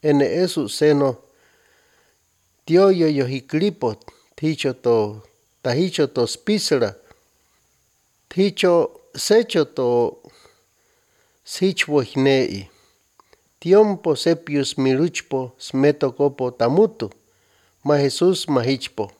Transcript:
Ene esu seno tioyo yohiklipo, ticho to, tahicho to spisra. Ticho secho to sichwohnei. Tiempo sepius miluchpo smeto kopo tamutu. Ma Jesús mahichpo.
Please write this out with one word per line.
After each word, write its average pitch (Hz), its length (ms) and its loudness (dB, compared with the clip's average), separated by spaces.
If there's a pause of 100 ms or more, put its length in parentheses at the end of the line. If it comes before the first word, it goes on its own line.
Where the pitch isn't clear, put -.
Ene 143 240 2 (160)
esu 165 260 -4
seno 143 480 0 (1500)
tioyo 180 440 4
yohiklipo, 139 880 -2 (400)
ticho 151 380 -4
to, 107 480 0 (400)
tahicho 156 440 -2
to 123 200 -2
spisra. 135 680 -2 (1300)
Ticho 185 720 0 (140)
secho 214 500 0
to 120 580 -2 (1200)
sichwohnei. 135 1200 -2 (880)
Tiempo 190 580 2
sepius 147 640 -2
miluchpo 131 800 -2
smeto 143 540 0
kopo 139 380 -2
tamutu. 123 600 0 (720)
Ma 147 120 2
Jesús 170 520 0
mahichpo. 123 720 -4